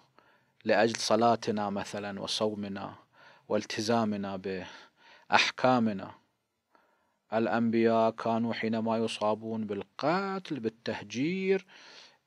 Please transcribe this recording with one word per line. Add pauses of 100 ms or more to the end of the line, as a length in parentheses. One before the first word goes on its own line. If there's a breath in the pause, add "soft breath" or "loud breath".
(640)
لأجل
صلاتنا
مثلا
وصومنا (540 soft breath)
والتزامنا (640 soft breath)
بأحكامنا. (1200)
الأنبياء
كانوا
حينما
يصابون
بالقتل،
بالتهجير، (600 soft breath)